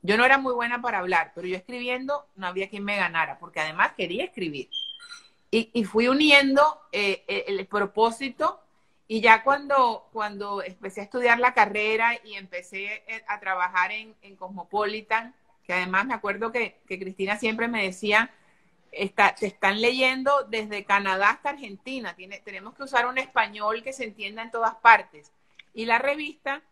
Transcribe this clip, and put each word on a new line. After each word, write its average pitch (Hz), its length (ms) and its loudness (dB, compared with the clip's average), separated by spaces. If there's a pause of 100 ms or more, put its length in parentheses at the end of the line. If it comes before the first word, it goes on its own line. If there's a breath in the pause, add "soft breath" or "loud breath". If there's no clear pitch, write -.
Yo 196 120 2
no 240 100 4
era 269 120 6
muy 262 160 -2
buena 240 280 -2
para 226 180 -2
hablar, 180 340 0
pero 175 140 -10
yo 185 100 -4
escribiendo 254 760 -6
no 190 100 -10
había 190 240 -4
quien 202 140 -10
me 202 140 -2
ganara, 165 420 -2
porque 165 220 -10
además 165 360 0
quería 185 280 -4
escribir. 151 440 -10 (800 loud breath)
Y, 226 240 2
y 240 100 0
fui 220 240 2
uniendo, 285 760 6 (100)
eh, 202 360 -2
eh, 196 200 -4
el 190 200 -4
propósito, 226 920 -2 (480)
y 220 140 -2
ya 226 220 8
cuando, 269 680 2
cuando 202 500 -8
empecé 196 380 -12
a - 20 -8
estudiar 240 360 2
la 247 140 4
carrera 220 600 2 (100)
y 208 120 -16
empecé, 196 720 -10
eh, 220 200 -12
a 202 120 -6
trabajar 190 520 -2
en, 214 300 -12
en 196 140 -20
Cosmopolitan, 214 1000 -4 (300)
que 180 80 -4
además 185 320 0
me 262 80 -4
acuerdo 208 380 -4
que, 233 360 -6
que 185 120 -10
Cristina 190 380 -4
siempre 226 300 -2
me 226 160 -2
decía, 208 480 0 (600 soft breath)
"Está, 196 440 2
te 214 120 -4
están 202 340 0
leyendo 262 680 2
desde 214 360 -6
Canadá 196 460 2
hasta - 180 -4
Argentina, 247 680 -10
tiene, 190 240 -18
tenemos 202 360 -16
que 277 80 -12
usar 254 240 0
un 254 100 -4
español 220 680 -2
que 262 100 -10
se 262 120 -8
entienda 214 380 -12
en 233 80 -12
todas 226 240 -2
partes". 202 560 4 (420 soft breath)
Y 226 120 -6
la 233 140 2
revista 285 600 -6 (100)